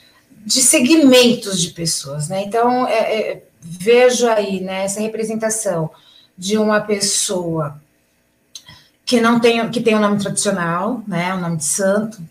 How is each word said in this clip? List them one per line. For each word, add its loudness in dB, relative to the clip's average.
de -2
segmentos 4
de -2
pessoas, -8
né? -4
Então, 0
é, 0
é, -2
vejo 2
aí, 0
né, -4
essa -6
representação -4
de -4
uma 2
pessoa -4
que 2
não 4
tem, 2
que -4
tem 2
um 2
nome 2
tradicional, -2
né, -4
um -4
nome -2
de -6
santo, 0